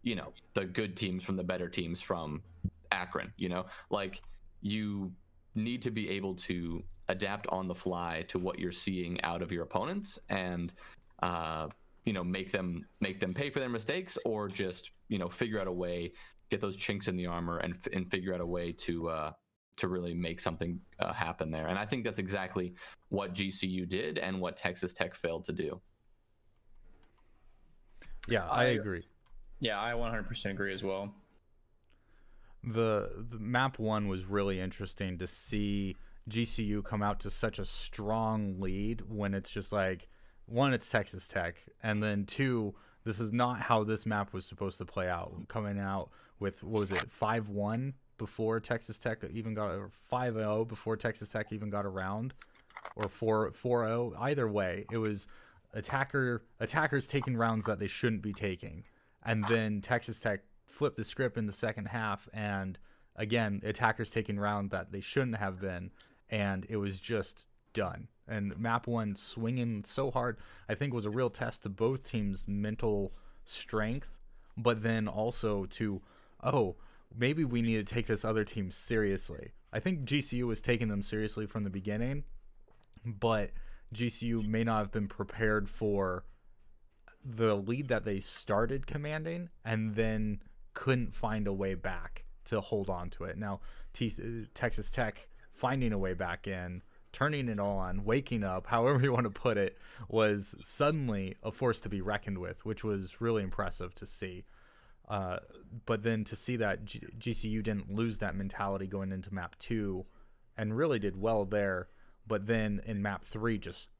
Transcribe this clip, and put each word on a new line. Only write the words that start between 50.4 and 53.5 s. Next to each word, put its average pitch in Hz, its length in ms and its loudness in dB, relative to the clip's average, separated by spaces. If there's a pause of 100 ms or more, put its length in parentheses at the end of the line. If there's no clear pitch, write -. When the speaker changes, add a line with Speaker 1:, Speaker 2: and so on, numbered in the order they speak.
Speaker 2:
before 110 320 -2
Texas 110 320 -2
Tech 107 220 -2
even 107 180 -4
got 101 160 0
around, 98 480 -2 (600)
or 104 140 0
four, 110 440 4